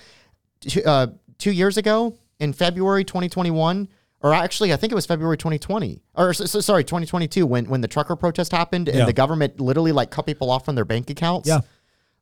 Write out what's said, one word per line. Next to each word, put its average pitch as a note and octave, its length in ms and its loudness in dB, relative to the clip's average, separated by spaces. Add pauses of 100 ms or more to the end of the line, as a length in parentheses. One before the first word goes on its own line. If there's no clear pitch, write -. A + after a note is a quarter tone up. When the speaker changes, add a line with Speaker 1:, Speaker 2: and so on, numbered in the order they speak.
(600)
Speaker 1:
t-, C#3 220 -4
uh, C3+ 260 4 (300)
two G3+ 140 0
years F#3+ 240 2
ago A3 400 0 (220)
in D3 160 -2
February F#3+ 500 0
twenty F3+ 240 -4
twenty-one, F3 600 0 (340)
or D3 100 4
actually, F3+ 400 0
I C#3 40 2
think A3+ 160 -2
it - 20 -4
was F#3 100 0
February E3 320 0
twenty D#3+ 220 -4
twenty, F#3 440 -6 (120)
or F3+ 160 2
s-, E3 100 -2 (140)
s-, G#3 100 0
sorry, F#3+ 200 4
twenty E3+ 200 -4
twenty-two, E3+ 420 0
when, A#2+ 220 0
when B2+ 140 0
the A2+ 60 -2
trucker D#3 280 -2
protest F3 360 -2
happened F3 360 0
and C3+ 100 0
Speaker 2:
Yeah. B2 60 6
Speaker 1:
the A#2 80 2
government C#3+ 480 0
literally, D3+ 320 2
like, C3 180 0
cut - 140 -6
people C#3 260 -2
off C3 140 0
from D3 100 -4
their A2+ 120 0
bank A#2 240 -4
accounts. E3+ 380 -2
Speaker 2:
Yeah. D#3 120 4 (600)